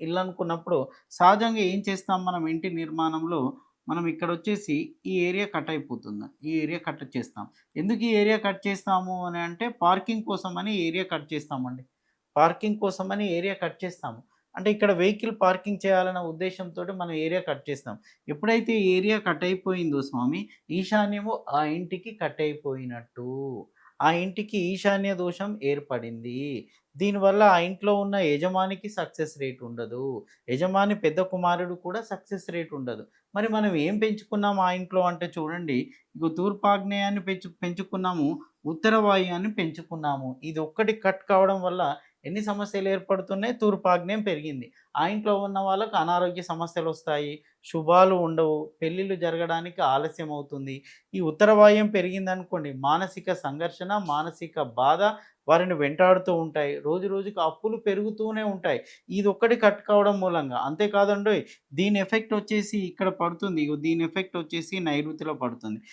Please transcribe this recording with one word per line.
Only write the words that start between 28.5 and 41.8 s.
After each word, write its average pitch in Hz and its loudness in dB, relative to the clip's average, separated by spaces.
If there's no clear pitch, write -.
సక్సెస్ 160 -6
రేటు 131 -8
ఉండదు, 117 -10
యజమాని 190 2
పెద్ద 160 0
కుమారుడు 180 0
కూడా 180 -8
సక్సెస్ 196 -10
రేటు 165 -6
ఉండదు. 120 -8
మరి 208 0
మనం 214 2
ఏం 160 0
పెంచుకున్నాం 208 0
ఆ 180 4
ఇంట్లో 185 0
అంటే 175 0
చూడండి, 160 -4
ఇగో 160 -2
తూర్పాగ్నేయాన్ని 202 0
పెంచు-, 185 -6
పెంచుకున్నాము, 180 -2
ఉత్తర 170 2
వాయుయాన్ని 190 2
పెంచుకున్నాము. 156 -4
ఇది 156 -6
ఒక్కటి 208 0
కట్ 190 0
కావడం 190 4
వల్ల 180 -2